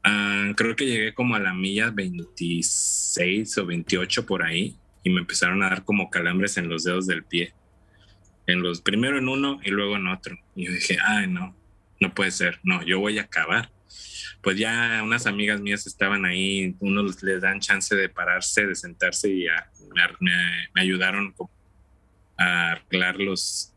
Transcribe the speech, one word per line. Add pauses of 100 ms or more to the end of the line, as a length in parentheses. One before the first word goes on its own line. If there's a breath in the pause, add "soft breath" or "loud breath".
Ah,
creo
que
llegué
como
a
la
milla
veintiséis
o
veintiocho
por
ahí, (280)
y
me
empezaron
a
dar
como
calambres
en
los
dedos
del
pie. (960 soft breath)
En
los,
primero
en
uno
y
luego
en
otro. (180)
Y
yo
dije,
"Ay,
no, (440)
no
puede
ser,
no,
yo
voy
a
acabar". (720 loud breath)
Pues
ya
unas
amigas
mías
estaban
ahí,
unos
les
dan
chance
de
pararse,
de
sentarse,
y
ya (240)
me, (200)
me,
me
ayudaron
como (840)
a
arreglar
los